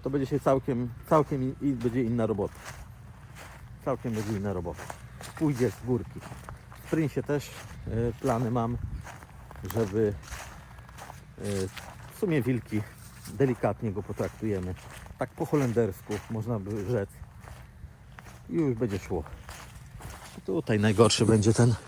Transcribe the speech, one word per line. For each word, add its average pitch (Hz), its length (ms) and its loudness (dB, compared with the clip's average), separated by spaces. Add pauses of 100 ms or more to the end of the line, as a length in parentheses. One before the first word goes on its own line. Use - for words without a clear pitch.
to 139 60 0
będzie 135 180 2
się 143 120 2
całkiem, 123 540 2 (160)
całkiem 147 340 6
i, 131 220 -2
i 139 80 4
będzie 120 300 2
inna 113 220 2
robota. 101 280 0 (1300)
Całkiem 127 280 0
będzie 107 180 -2
inna 101 220 0
robota. 85 300 -4 (560)
Pójdzie 127 320 4
z - 140 -10
górki. 117 340 0 (640)
W - 80 -4
Prince'ie 151 320 2
też, 143 260 0 (380)
e, 117 340 0
plany 117 300 2
mam, 120 260 2 (960)
żeby, 107 400 2 (1200)
e, - 60 -10 (680)
w - 60 -16
sumie 160 220 4
wilki, 113 400 0 (460)
delikatnie 117 640 2
go 98 120 -4
potraktujemy. 95 720 -2 (420)
Tak 131 120 -2
po - 160 -4
holendersku, 117 680 2 (160)
można 113 300 -2
by 101 320 -4
rzec. 98 180 0 (1400)
I - 40 -6
już 147 220 4
będzie 107 240 0
szło. 85 240 -2 (1200)
Tutaj 104 340 2
najgorszy 107 460 8
będzie 110 280 8
ten 120 220 8 (120)